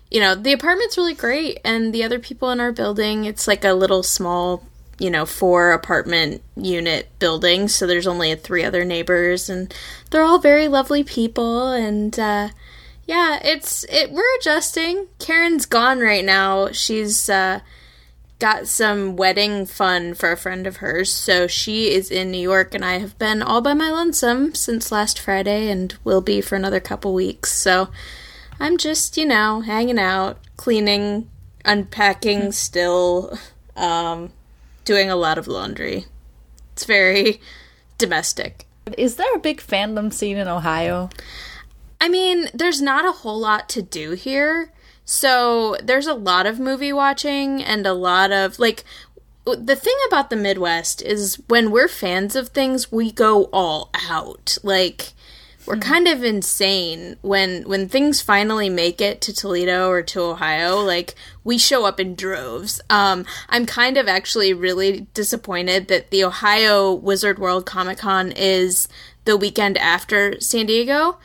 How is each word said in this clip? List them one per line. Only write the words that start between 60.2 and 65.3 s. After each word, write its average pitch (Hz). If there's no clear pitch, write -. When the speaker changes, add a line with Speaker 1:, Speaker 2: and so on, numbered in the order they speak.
Speaker 1:
Ohio. 170
Like, 180
we 240
show 233
up 196
in 185
droves. 180
Um, 196
I'm 240
kind 247
of 233
actually 190
really 185
disappointed 190